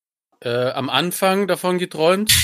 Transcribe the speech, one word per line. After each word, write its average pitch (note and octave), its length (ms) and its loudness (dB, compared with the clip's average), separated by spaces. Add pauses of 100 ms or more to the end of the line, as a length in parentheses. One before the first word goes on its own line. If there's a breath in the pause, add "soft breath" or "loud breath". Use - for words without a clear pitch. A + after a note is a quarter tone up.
(400)
äh, B2 300 -2
am C3+ 180 -6
Anfang F3+ 600 0
davon F3+ 300 0
geträumt, F3+ 540 0 (120)